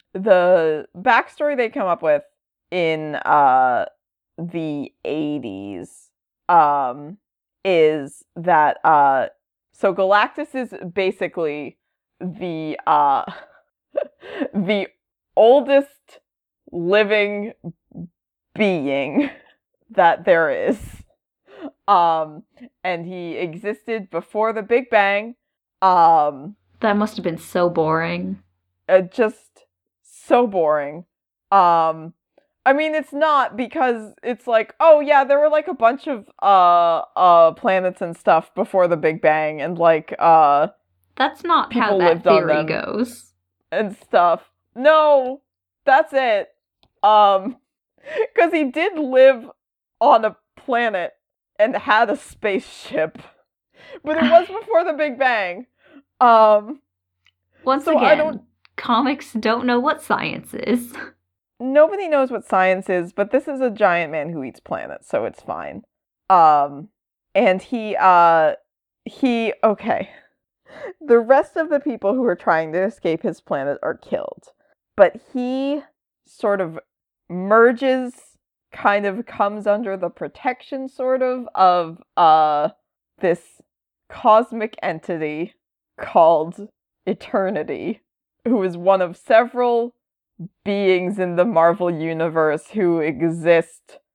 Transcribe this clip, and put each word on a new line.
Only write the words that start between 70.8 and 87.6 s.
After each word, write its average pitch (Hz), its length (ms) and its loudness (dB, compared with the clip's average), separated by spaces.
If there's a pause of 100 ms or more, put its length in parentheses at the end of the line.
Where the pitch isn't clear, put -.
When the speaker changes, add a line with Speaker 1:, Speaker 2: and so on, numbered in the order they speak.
Speaker 1:
The 247 200 2
rest 254 360 0
of 320 140 -4
the 294 100 0
people 220 340 -4
who 254 120 -2
are 185 100 -2
trying 160 380 -2
to 180 100 0
escape 165 400 -4
his 185 160 -6
planet 143 420 -6
are 151 140 -6
killed, - 540 -12 (480)
but 196 180 4 (180)
he 262 480 -6 (460)
sort 202 320 -4
of 160 180 -8 (520)
merges, 233 840 2 (600)
kind 202 320 0
of 202 200 -6
comes 208 400 -4
under 208 300 -2
the 185 140 -6
protection, 262 800 -10
sort 262 320 -4
of, 254 340 -6
of, 175 480 2 (140)
uh, 156 500 4 (520)
this - 420 -4 (480)
cosmic 226 760 0
entity 160 680 -8 (440)
called 170 720 2 (380)
Eternity, 180 960 -6 (420)